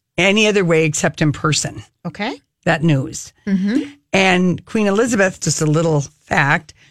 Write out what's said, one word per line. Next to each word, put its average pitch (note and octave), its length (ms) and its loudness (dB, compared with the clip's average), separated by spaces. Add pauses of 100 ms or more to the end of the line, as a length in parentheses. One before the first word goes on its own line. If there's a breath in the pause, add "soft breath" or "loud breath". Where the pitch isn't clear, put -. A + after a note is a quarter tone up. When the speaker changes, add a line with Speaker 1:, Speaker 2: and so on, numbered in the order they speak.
(180)
Speaker 1:
any G3 300 2
other G3+ 180 2
way D#3+ 200 2
except D#3 360 -2
in D#3 100 2
person. - 520 -4 (220)
Speaker 2:
Okay. G#3 340 -8 (260)
Speaker 1:
That E3 180 0
news. C#3 500 -2 (120)
Speaker 2:
Mm-hmm. G3+ 460 -2 (220)
Speaker 1:
And F#3 520 0
Queen G#3+ 220 -2
Elizabeth, G3 540 0
just D#3 200 -4
a D#3 40 0
little D#3 360 2
fact, D3+ 720 -2 (180 soft breath)